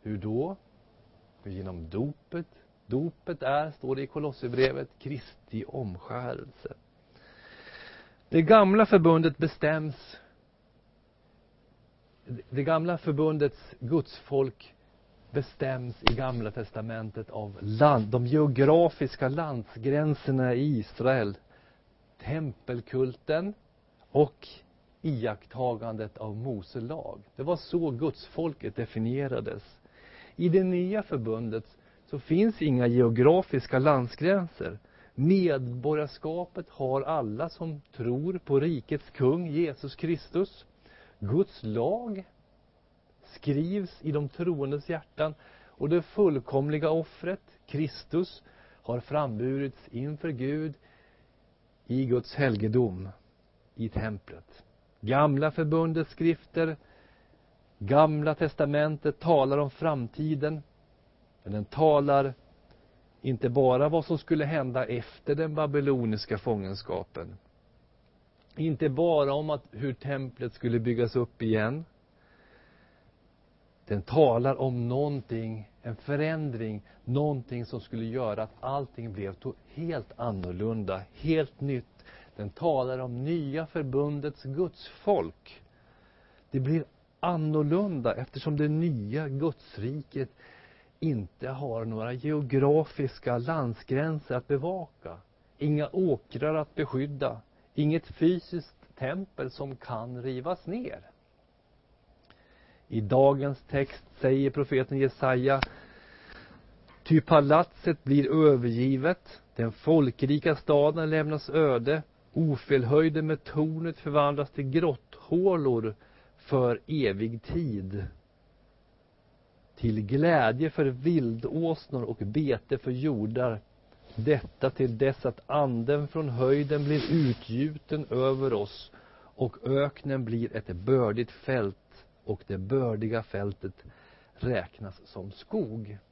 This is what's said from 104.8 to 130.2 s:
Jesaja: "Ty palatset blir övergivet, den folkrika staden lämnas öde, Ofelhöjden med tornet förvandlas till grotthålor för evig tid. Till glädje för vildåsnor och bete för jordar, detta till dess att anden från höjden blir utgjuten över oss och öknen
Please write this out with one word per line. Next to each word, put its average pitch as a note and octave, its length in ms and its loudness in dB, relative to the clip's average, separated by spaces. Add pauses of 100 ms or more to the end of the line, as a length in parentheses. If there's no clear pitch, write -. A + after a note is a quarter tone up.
Jesaja: C3 640 2 (1400)
"Ty D#3+ 160 6
palatset D#3 840 4
blir C#3+ 440 6
övergivet, C3 960 0 (140)
den A#2 160 -2
folkrika D3 840 2
staden D3+ 540 2
lämnas D#3 400 -2
öde, D3 520 2 (320)
Ofelhöjden D3+ 920 2
med D#3 180 -4
tornet D#3+ 540 -4
förvandlas C#3+ 520 0
till C3+ 200 -4
grotthålor D3 1200 0 (420)
för B2 500 2
evig A2+ 560 -2
tid. G2+ 640 -4 (1700)
Till G#2+ 300 -2
glädje C#3 640 2
för D#3 140 0
vildåsnor C3+ 1200 -2
och A2+ 140 -6
bete B2 640 -2
för - 120 -6
jordar, B2 720 -2 (560)
detta B2+ 540 0
till A#2+ 280 -2
dess C3+ 280 0
att A#2+ 200 -4
anden C#3 640 0
från D#3 200 -4
höjden C#3 560 2
blir D3 180 0 (100)
utgjuten D3 1000 -2
över C3 420 2
oss G#2 400 -4 (440)
och B2 200 -2 (100)
öknen C#3 580 0